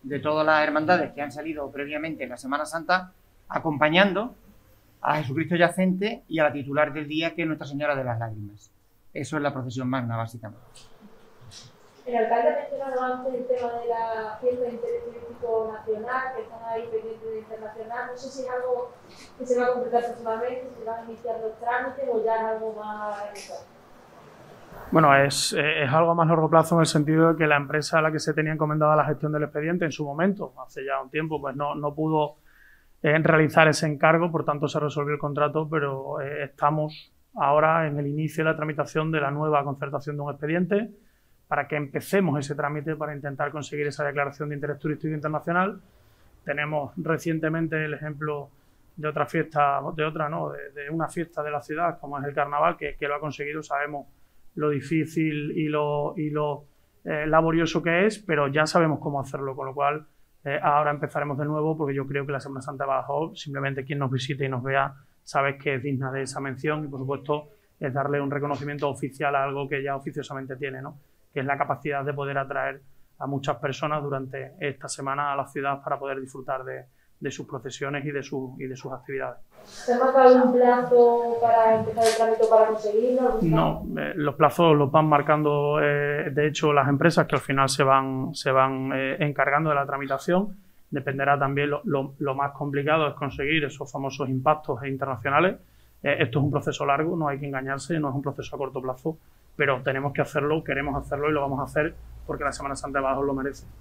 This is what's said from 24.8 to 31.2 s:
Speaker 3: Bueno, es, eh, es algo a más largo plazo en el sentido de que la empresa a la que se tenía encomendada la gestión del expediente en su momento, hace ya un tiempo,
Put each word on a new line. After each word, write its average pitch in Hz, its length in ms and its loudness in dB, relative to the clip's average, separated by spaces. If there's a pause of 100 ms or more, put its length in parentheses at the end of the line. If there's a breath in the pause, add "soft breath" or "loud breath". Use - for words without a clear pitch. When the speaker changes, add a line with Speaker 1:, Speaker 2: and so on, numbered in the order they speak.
Speaker 3:
Bueno, 156 260 8
es, 139 360 2
eh, 156 320 0
es 123 80 0
algo 165 180 6
a 170 40 4
más 165 140 4
largo 160 220 4
plazo 160 240 6
en 165 60 6
el 156 60 6
sentido 160 460 4
de 156 60 0
que 160 80 2
la 147 100 4
empresa 143 420 0
a 156 40 4
la 156 100 2
que 156 60 -2
se 151 160 -2
tenía 156 180 0
encomendada 151 440 2
la 147 80 4
gestión 151 280 -2
del 151 120 0
expediente 156 400 -2
en 156 80 -2
su 151 120 -6
momento, 160 480 -2 (120)
hace 135 200 -12
ya 135 160 -4
un 131 100 -14
tiempo, 156 300 -4